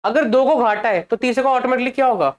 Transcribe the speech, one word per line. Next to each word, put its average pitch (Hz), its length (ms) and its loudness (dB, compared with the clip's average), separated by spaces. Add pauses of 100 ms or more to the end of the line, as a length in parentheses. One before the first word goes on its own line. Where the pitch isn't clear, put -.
अगर 254 200 0
दो 254 200 2
को 294 120 2
घाटा 226 320 0
है 180 140 0
तो 226 140 -4
तीसरे 247 260 -2
को 269 60 0
automatically 254 420 0
क्या 262 160 0
होगा? 175 320 0